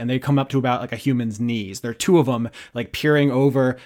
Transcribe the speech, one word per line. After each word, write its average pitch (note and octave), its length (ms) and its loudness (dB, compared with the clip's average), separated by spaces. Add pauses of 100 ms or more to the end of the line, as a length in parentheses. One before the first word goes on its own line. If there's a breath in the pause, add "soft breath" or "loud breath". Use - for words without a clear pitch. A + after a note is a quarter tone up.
and A#2+ 80 -4
they B2+ 100 0
come C#3 200 0
up C3+ 100 0
to C3+ 100 -2
about, B2 220 0
like, A#2+ 120 -10
a A#2 40 -6
human's A#2 420 -2
knees. A2 420 -4
There A#2 100 -8
are A#2 40 -8
two F3+ 240 4
of C3+ 120 2
'em, A#2 180 -2 (240 loud breath)
like, A#2+ 200 -8
peering D3 380 2
over C3 560 2